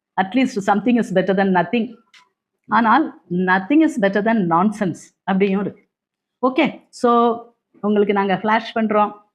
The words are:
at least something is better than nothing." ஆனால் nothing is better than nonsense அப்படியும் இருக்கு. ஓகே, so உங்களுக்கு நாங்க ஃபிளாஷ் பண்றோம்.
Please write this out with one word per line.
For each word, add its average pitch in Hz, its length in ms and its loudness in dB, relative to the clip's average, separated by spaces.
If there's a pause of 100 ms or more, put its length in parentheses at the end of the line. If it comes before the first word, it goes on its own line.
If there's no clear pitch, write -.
(220)
at 196 40 -4
least 233 400 -2
something 214 380 2
is - 100 -8
better 185 200 0
than 196 160 0
nothing." 185 460 -2 (720)
ஆனால் 226 640 0
nothing 190 580 2
is 311 40 -6 (100)
better 196 200 0
than 220 280 0
nonsense 180 480 0 (260)
அப்படியும் 196 380 0
இருக்கு. - 260 -12 (600)
ஓகே, 262 420 -2
so 240 520 0 (400)
உங்களுக்கு 208 320 0
நாங்க 196 200 0
ஃபிளாஷ் 214 420 -2
பண்றோம். 214 360 0 (240)